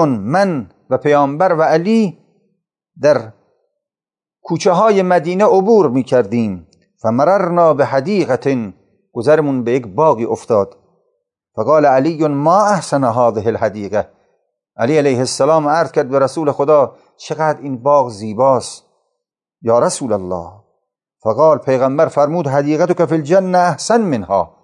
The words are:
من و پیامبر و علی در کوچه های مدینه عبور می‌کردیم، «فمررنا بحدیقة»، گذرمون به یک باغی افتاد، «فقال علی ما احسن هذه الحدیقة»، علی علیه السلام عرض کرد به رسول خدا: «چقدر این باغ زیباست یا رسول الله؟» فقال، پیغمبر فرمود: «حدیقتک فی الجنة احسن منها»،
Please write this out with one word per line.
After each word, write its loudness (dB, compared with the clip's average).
من -2
و -2
پیامبر 0
و 0
علی 0
در 0
کوچه -2
های 2
مدینه 0
عبور 4
می‌کردیم، -2
«فمررنا 2
بحدیقة»، -2
گذرمون 0
به -2
یک -2
باغی 0
افتاد، -2
«فقال 2
علی 2
ما 0
احسن -2
هذه 0
الحدیقة»، -4
علی 0
علیه 0
السلام 0
عرض -2
کرد -2
به 0
رسول -2
خدا: 2
«چقدر -4
این -10
باغ 2
زیباست -2
یا 2
رسول -2
الله؟» -6
فقال، 2
پیغمبر 0
فرمود: -2
«حدیقتک 0
فی -2
الجنة 0
احسن 0
منها»، -2